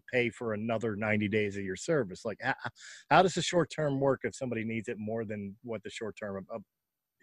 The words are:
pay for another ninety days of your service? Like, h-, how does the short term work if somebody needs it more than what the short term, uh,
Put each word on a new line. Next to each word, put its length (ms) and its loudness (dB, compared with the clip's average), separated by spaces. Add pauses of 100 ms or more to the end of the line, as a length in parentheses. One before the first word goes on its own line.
pay 200 2
for 240 -4
another 420 0
ninety 320 2
days 300 2
of 60 -4
your 120 -4
service? 480 0
Like, 180 -6
h-, 140 0 (540)
how 140 10
does 100 2
the 80 0
short 280 2
term 300 0
work 240 2
if 140 -4
somebody 260 -2
needs 240 -4
it 100 -4
more 280 -4
than 380 -6
what 200 -6
the 60 -10
short 280 -8
term, 320 -6
uh, 100 -8 (640)